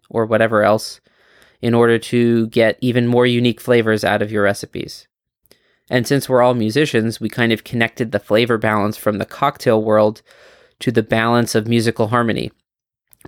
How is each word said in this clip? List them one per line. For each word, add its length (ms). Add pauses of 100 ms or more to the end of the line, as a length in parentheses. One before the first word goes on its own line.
or 160
whatever 380
else 380 (600)
in 140
order 240
to 480
get 340
even 260
more 200
unique 340
flavors 420
out 200
of 100
your 100
recipes. 640 (840)
And 160
since 220
we're 140
all 120
musicians, 640
we 80
kind 240
of 120
connected 460
the 80
flavor 380
balance 400
from 220
the 80
cocktail 560
world 400 (580)
to 100
the 120
balance 520
of 140
musical 400
harmony. 420 (760)